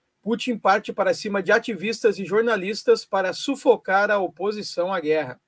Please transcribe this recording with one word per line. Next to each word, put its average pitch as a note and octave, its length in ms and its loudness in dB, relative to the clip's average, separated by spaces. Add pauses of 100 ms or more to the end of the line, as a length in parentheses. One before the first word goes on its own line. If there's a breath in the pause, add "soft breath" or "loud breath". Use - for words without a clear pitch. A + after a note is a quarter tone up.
(220)
Putin A#3 360 -2
parte G3+ 340 2
para F#3 220 0
cima G3+ 280 -4
de F3+ 120 2
ativistas G#3+ 640 0
e G3 60 -6
jornalistas G#3+ 800 0
para F#3+ 260 -2
sufocar G#3 800 2
a G#3 80 2
oposição F#3+ 760 -4
à F#3 60 -2
guerra. D3+ 480 -2